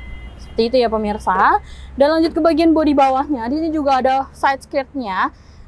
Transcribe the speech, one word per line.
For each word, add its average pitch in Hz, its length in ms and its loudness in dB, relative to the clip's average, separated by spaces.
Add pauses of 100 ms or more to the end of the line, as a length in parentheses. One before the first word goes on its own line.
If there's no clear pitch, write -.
(380)
seperti - 320 -6
itu 247 80 0
ya 240 80 2
pemirsa. 214 720 0 (400)
Dan 285 160 4
lanjut 320 160 2
ke 330 80 -4
bagian 330 320 4
bodi 311 240 2
bawahnya, 269 560 0
di 294 80 -2
sini 320 160 -4
juga 277 240 0
ada 262 320 0
side 277 320 -2
skirtnya. 262 720 -4 (340)